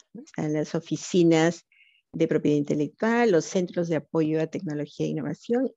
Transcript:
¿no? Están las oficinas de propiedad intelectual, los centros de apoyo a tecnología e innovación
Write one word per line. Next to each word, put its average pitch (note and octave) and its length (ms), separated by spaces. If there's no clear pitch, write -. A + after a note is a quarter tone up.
¿no? A#3 100
Están D#3 300
las D3+ 200
oficinas E3 920
de D#3+ 140
propiedad D3 300
intelectual, F3 720
los D#3+ 140
centros F3+ 420
de E3 80
apoyo D#3 460
a D#3+ 60
tecnología D3 580
e D#3 60
innovación E3 640